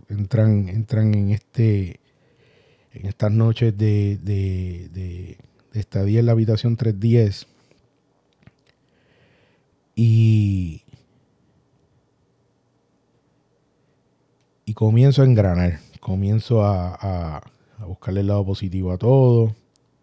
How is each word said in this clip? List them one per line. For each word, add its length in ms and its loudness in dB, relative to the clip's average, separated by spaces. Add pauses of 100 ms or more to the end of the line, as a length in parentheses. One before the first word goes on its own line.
entran, 600 0
entran 440 -2
en 180 0
este, 680 -2 (920)
en 120 -14
estas 260 -2
noches 460 2
de, 400 0
de, 760 -6
de, 440 -12 (360)
de 60 -6
estadía 420 0
en 40 2
la 60 2
habitación 460 0
tres 200 -2
diez. 480 2 (2500)
Y, 880 0 (3750)
y 100 -8
comienzo 500 4
a 20 6
engranar, 540 2 (200)
comienzo 640 -2
a, 320 -2
a, 460 -8 (380)
a 60 -16
buscarle 360 -6
el 60 -2
lado 180 0
positivo 480 -4
a 40 -6
todo, 560 4 (500)